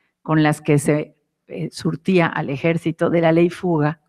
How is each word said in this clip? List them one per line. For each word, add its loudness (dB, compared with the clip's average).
con 2
las 2
que 2
se, -2
eh, -10
surtía 0
al -4
ejército, -2
de 2
la 4
ley 4
fuga -2